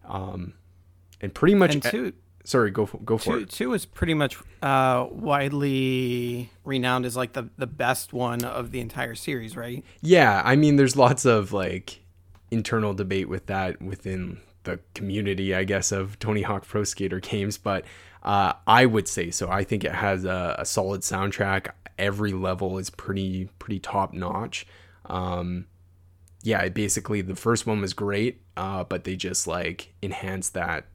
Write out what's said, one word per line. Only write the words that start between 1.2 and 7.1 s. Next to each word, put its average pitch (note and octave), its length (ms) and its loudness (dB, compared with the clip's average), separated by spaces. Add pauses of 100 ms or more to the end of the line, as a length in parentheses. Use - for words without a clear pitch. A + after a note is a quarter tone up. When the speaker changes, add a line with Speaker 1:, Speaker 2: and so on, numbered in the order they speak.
Speaker 1:
and G2+ 100 -6
pretty F3+ 220 4
much F3+ 220 6
Speaker 2:
And C#3+ 100 -2
Speaker 1:
e- A#2+ 60 2
Speaker 2:
two, A3 220 -4 (300)
Speaker 1:
sorry, A2+ 280 2
go G#2+ 120 2
f-, G2+ 120 -4 (100)
go A2+ 140 2
for - 180 0
Speaker 2:
two, A2 60 -4
Speaker 1:
it. F#3 80 -12
Speaker 2:
two B3 180 -4
was A3+ 160 -2
pretty E3 300 0
much, D3 220 0 (260)
uh, C3 480 4
widely C3 1400 0 (160)
renowned B2+ 400 0
as, A#2+ 100 -4